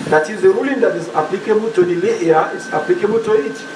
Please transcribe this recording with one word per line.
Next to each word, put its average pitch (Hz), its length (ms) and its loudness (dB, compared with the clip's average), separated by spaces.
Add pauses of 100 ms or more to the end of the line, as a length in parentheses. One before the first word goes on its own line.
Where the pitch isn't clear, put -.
(100)
That 156 200 2
is, 208 120 -8
the 190 80 8
ruling 254 300 0
that 185 160 2
is 165 140 -8
applicable 214 600 -2
to 180 120 4
the 175 160 0
lihya 175 540 2
is - 140 -10
applicable 190 560 0
to 214 100 0
it. - 240 0 (180)